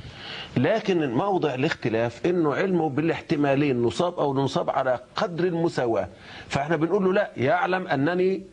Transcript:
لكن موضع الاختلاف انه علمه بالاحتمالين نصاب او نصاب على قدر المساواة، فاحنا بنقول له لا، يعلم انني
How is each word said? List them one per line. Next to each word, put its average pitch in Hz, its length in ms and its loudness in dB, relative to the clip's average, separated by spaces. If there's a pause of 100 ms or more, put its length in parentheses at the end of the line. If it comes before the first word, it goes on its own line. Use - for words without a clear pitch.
(560)
لكن 170 540 2
موضع 151 440 0
الاختلاف 120 720 -2
انه 165 280 2
علمه 175 340 0
بالاحتمالين 143 920 2
نصاب 175 360 0
او 143 160 0
نصاب 139 360 0
على 131 300 0 (160)
قدر 175 280 -2
المساواة، 143 640 0 (400)
فاحنا 151 280 0
بنقول 170 280 0
له 185 80 2
لا، 202 240 2
يعلم 175 500 0
انني 180 560 0 (100)